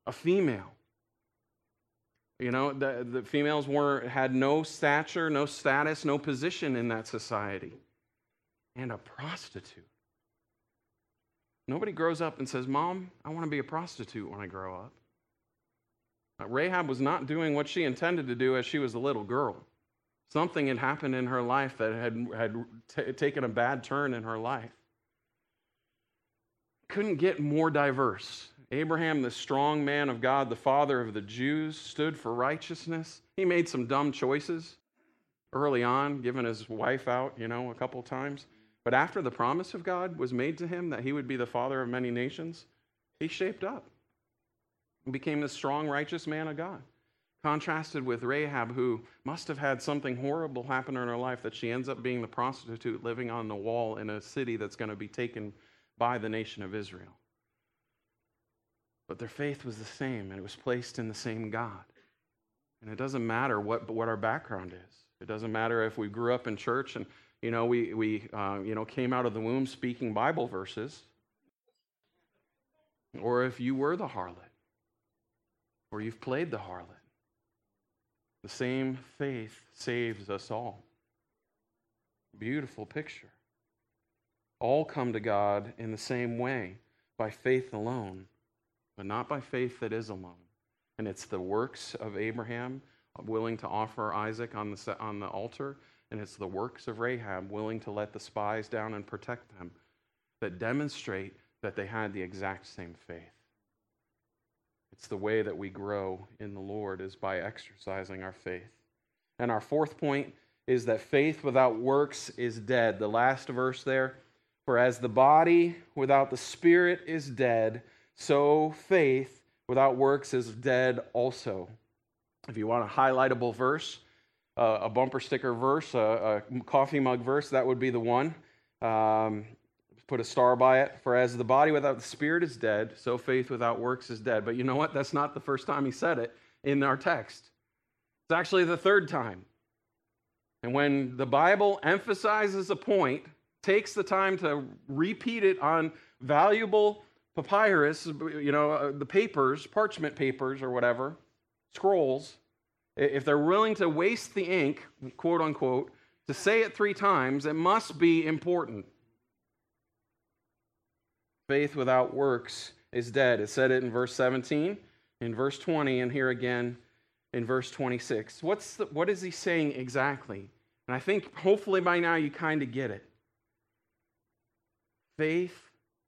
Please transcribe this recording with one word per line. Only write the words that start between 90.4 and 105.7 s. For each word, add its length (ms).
And 80
it's 180
the 140
works 560
of 220
Abraham, 640
willing 340
to 100
offer 440
Isaac 440
on 160
the 40
sa-, 220
on 220
the 80
altar, 480
and 100
it's 140
the 120
works 420
of 100
Rahab, 500
willing 320
to 120
let 200
the 80
spies 460
down 280
and 120
protect 500
them, 140
that 180
demonstrate 800
that 140
they 100
had 260
the 80
exact 460
same 280
faith. 160
It's 140
the 100
way 240
that 160
we 140